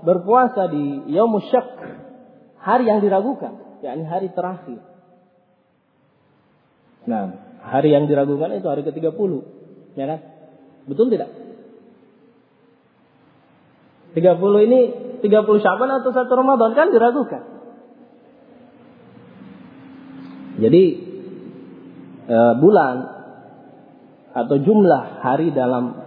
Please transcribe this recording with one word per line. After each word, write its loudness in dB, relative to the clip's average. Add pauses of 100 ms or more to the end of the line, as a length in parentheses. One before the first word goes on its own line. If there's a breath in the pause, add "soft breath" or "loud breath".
berpuasa 2
di -6
yaum 0
syak, -2 (920)
hari 0
yang 0
diragukan, -4
yakni -10
hari -6
terakhir. -10 (2250)
Nah, -10 (100)
hari 2
yang 2
diragukan -2
itu -6
hari -6
ketiga -6
puluh, -6 (480)
ya -8
kan? -8 (640)
Betul 0
tidak? -4 (2750)
Tiga 4
puluh 4
ini 6 (440)
tiga 2
puluh 2
Syaban 0 (100)
atau -2
satu 0
Ramadan, 2
kan 4
diragukan. 0 (3250)
Jadi, 6 (1400)
eh, 4
bulan 4 (1300)
atau -2
jumlah 4 (220)
hari 0
dalam -2